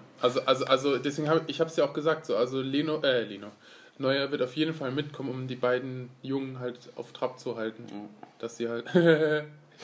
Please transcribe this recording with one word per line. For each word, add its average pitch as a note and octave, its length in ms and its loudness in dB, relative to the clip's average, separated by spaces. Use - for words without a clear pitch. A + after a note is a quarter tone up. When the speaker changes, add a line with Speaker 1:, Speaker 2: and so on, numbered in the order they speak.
Speaker 1:
also, B2 220 2
also, C3 220 4
also C3+ 340 4
deswegen D3 320 -2
hab, D#3+ 180 2
ich C#3+ 120 -2
hab's E3 160 -2
ja D#3 80 6
auch C#3+ 100 0
gesagt, D#3 320 0
so, G2 100 0
also B2+ 240 0
Leno, C#3+ 420 0
äh, B2+ 220 4
Leno. G#2 240 -10
Neuer C3+ 340 0
wird D3 120 0
auf B2 140 -2
jeden D#3 180 2
Fall D3 160 -4
mitkommen, C#3 400 -4
um B2+ 160 -6
die B2+ 100 -6
beiden B2+ 520 0
Jungen C3+ 360 -4
halt B2 380 -8
auf - 160 -12
Trab - 260 -4
zu A#2 180 -6
halten. A2 280 -6
Speaker 2:
Mhm. G#2 240 -12
Speaker 1:
Dass - 180 -8
sie A#2 120 -2
halt A#2 180 -6
<laughs> D#3 580 4